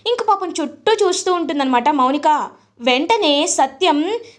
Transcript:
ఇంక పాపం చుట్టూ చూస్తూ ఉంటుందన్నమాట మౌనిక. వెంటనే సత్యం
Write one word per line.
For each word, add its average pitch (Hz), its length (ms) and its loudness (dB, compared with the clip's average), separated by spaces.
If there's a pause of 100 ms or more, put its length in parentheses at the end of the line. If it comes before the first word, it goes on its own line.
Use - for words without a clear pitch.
ఇంక 466 220 -2
పాపం 392 320 -2
చుట్టూ 311 320 -2
చూస్తూ 381 400 0
ఉంటుందన్నమాట 285 560 0
మౌనిక. 285 640 0 (300)
వెంటనే 294 680 2
సత్యం 320 720 0 (200)